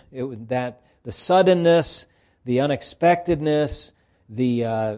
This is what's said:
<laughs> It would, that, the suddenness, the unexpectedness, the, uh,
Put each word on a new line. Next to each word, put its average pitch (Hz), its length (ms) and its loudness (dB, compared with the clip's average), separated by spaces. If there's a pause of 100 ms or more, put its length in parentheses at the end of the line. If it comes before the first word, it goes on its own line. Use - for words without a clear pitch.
<laughs> - 80 -20
It 131 120 -8
would, 113 240 -12
that, 123 340 -6 (220)
the 117 80 -10
suddenness, 175 960 2 (360)
the 123 180 0
unexpectedness, 151 1300 0 (360)
the, 120 360 -2
uh, 110 340 -4